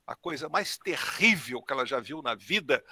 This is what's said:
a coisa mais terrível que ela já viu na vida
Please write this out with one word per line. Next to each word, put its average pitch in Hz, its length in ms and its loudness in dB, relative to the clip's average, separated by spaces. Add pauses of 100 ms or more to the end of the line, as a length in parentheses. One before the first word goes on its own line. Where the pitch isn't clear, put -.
a - 100 -8
coisa 156 320 -8
mais 180 300 -2
terrível 160 840 0
que - 100 -4
ela 127 140 0
já 131 120 -2
viu 147 220 -10
na 120 140 -2
vida 131 560 0